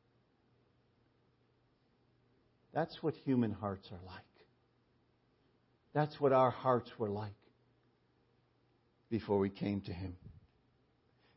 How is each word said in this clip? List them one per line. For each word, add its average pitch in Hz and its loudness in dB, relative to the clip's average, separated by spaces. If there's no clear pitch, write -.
That's 160 -2
what 151 -2
human 123 4
hearts 98 -6
are 92 -16
like. 92 -16
That's 147 0
what 143 6
our 131 6
hearts 123 0
were 110 -2
like 101 -4
before 104 0
we 98 2
came 101 -4
to - -8
him. 90 -8